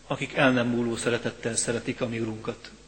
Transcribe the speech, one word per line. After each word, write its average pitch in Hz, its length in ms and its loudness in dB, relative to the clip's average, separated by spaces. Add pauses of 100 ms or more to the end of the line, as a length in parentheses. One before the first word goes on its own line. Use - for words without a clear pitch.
akik 139 260 -4
el 139 180 6
nem 123 160 4
múló 120 280 0
szeretettel 117 600 -2
szeretik 117 460 -2
a 123 60 -2
mi 113 120 -2
Urunkat, 110 520 -6 (160)